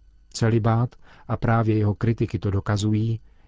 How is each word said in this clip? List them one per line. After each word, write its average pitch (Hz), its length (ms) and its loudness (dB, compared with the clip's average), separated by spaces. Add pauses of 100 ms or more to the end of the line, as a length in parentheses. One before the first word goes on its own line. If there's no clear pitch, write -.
(320)
Celibát, 113 640 0 (320)
a 113 80 -4
právě 113 420 2
jeho 104 160 2
kritiky 110 440 -2
to 104 120 -2
dokazují, 107 680 0 (280)